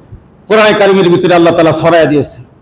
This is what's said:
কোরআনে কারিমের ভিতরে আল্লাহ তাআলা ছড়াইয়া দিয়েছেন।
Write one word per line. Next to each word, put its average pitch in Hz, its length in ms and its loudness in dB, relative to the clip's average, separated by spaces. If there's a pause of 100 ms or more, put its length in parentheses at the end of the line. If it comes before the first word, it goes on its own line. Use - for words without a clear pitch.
(480)
কোরআনে 214 260 2
কারিমের 196 360 0
ভিতরে 175 260 0
আল্লাহ 170 180 2
তাআলা 165 180 0
ছড়াইয়া 165 340 0
দিয়েছেন। 147 380 -4 (180)